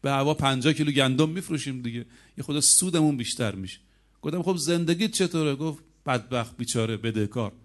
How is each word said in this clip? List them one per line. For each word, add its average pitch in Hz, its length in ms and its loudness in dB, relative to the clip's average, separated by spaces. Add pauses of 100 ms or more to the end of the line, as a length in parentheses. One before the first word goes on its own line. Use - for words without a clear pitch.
به 139 100 -2
هوا 139 220 2
پنجاه 135 400 2
کیلو 147 180 0
گندم 135 380 4
می‌فروشیم 151 520 -6
دیگه، 117 240 -8 (320)
یه 135 60 -10
خود 147 160 -2
سودمون 156 580 4
بیشتر 113 380 -2
می‌شه.» 95 240 -10 (420)
گفتم: 160 220 -4
«خب 190 120 2
زندگیت 170 560 2
چطوره؟» 160 440 0
گفت: 151 280 -8 (220)
«بدبخت، 120 520 -2
بیچاره، 113 400 -2
بدهکار.» 107 540 -2 (140)